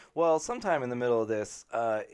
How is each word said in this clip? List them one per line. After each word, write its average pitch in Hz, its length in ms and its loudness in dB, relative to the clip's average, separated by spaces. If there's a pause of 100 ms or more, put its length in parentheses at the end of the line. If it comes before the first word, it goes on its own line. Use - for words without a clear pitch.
(140)
Well, 160 240 4
sometime 202 440 -2
in 123 80 -4
the 123 60 -4
middle 120 260 2
of 107 60 -2
this, 107 440 -4
uh, 113 300 0 (120)